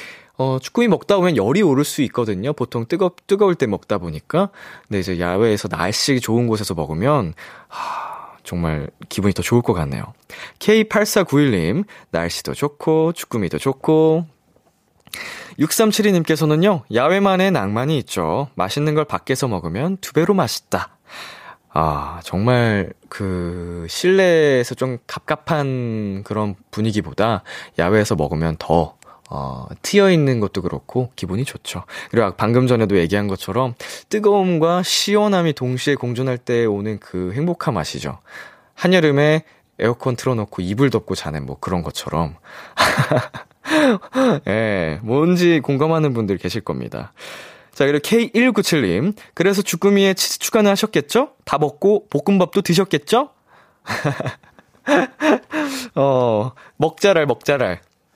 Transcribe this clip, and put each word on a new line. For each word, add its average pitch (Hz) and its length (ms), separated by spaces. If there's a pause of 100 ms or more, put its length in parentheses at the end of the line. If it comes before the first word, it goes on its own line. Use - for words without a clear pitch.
(380)
어, 131 240
쭈꾸미 - 260
먹다 202 300
보면 180 180
열이 123 280
오를 143 200
수 - 200
있거든요. 110 500
보통 120 320
뜨거-, 180 300 (100)
뜨거울 196 300
때 139 100
먹다 104 320
보니까. 87 520 (380)
근데 104 120
이제 90 200
야외에서 101 480
날씨 107 520
좋은 117 260
곳에서 104 300
먹으면, 82 580 (340)
하, - 760
정말 80 440 (220)
기분이 98 240
더 - 80
좋을 120 220
것 - 100
같네요. 69 400 (460)
케이 220 240
팔사구일님, 147 1000 (260)
"날씨도 - 420
좋고 160 600
쭈꾸미도 92 440
좋고." 160 680 (1300)
육삼칠이님께서는요, 165 1200 (100)
"야외만의 190 580
낭만이 123 480
있죠. 95 560
맛있는 147 400
걸 151 100
밖에서 131 420
먹으면 104 540
두 - 120
배로 170 200
맛있다." - 560 (880)
아, 76 460
정말 110 680 (180)
그 87 800
실내에서 160 840
좀 131 220 (100)
갑갑한 120 1160
그런 104 320 (160)
분위기보다 104 720 (340)
야외에서 104 380
먹으면 80 440
더, 80 360 (340)
어, 65 360 (160)
트여 196 300
있는 139 280
것도 98 220
그렇고 120 540
기분이 95 280
좋죠. - 400 (280)
그리고 110 260
방금 117 300
전에도 110 300
얘기한 98 300
것처럼 110 460 (360)
뜨거움과 185 760
시원함이 202 720
동시에 127 420
공존할 123 420
때 117 280
오는 104 340
그 92 340
행복함 160 440
아시죠? 71 420 (560)
한여름에 156 680 (360)
에어컨 120 360
틀어놓고 113 460
이불 104 280
덮고 104 260
자는 76 300
뭐 67 140
그런 87 240
것처럼. 80 520 (400)
<laughs> - 1700
예, 101 560
뭔지 165 560
공감하는 147 540
분들 101 240
계실 90 240
겁니다. 62 500 (600)
자, 143 120
그리고 143 160
케이 233 320
일구칠님. 175 800 (200)
"그래서 190 280
주꾸미에 196 520
치즈 - 260
추가는 208 320
하셨겠죠? 208 600 (120)
다 143 140
먹고 190 520
볶음밥도 196 520
드셨겠죠?" 190 720 (520)
<laughs> 269 2000
어, 127 560 (260)
먹자랄, 160 480
먹자랄. 123 560 (340)